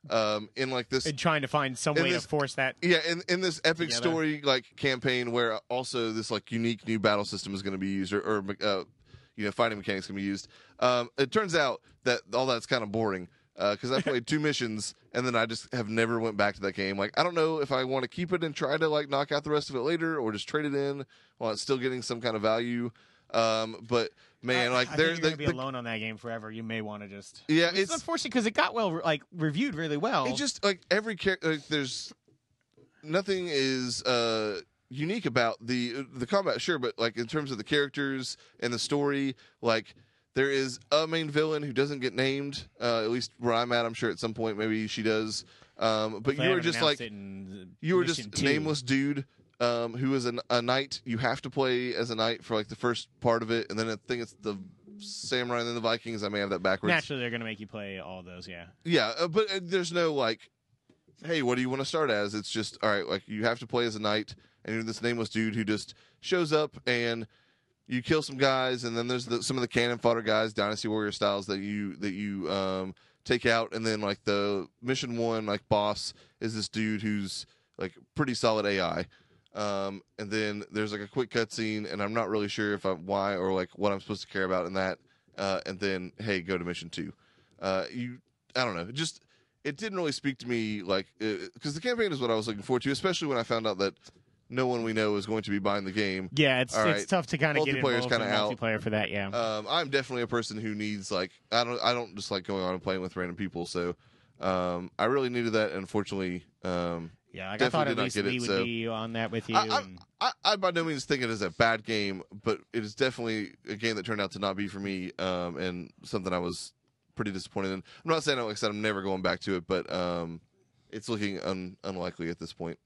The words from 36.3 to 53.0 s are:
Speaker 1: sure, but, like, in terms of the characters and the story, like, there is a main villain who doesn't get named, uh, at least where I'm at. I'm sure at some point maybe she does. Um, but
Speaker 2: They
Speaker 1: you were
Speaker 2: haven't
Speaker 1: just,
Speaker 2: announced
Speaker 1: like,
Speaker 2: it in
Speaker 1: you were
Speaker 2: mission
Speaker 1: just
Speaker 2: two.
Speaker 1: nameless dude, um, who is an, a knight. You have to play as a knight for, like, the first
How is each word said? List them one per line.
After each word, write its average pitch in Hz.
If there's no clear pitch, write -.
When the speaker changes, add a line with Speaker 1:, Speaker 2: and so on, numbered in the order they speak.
Speaker 1:
sure, 165
but, 123
like, 113
in 117
terms 147
of 120
the 101
characters 139
and 120
the 117
story, 139
like, 113
there 135
is 135
a 156
main 160
villain 151
who 143
doesn't 139
get 123
named, 139
uh, 117
at 110
least 120
where 120
I'm 120
at. 120
I'm 117
sure 113
at 82
some 113
point 110
maybe 110
she 107
does. 110
Um, 110
but 135
Speaker 2:
They 131
Speaker 1:
you 131
were 131
Speaker 2:
haven't 160
Speaker 1:
just, 165
Speaker 2:
announced 147
Speaker 1:
like, 117
Speaker 2:
it 104
in 95
Speaker 1:
you 170
were 180
Speaker 2:
mission 143
Speaker 1:
just -
Speaker 2:
two. -
Speaker 1:
nameless 151
dude, 135
um, 117
who 131
is 123
an, 120
a 120
knight. 131
You 113
have 127
to 131
play 127
as 120
a 117
knight 113
for, 117
like, 107
the 113
first 120